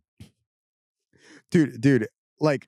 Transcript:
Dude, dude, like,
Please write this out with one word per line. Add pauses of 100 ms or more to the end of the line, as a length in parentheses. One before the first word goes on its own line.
(1500)
Dude,
dude, (320)
like,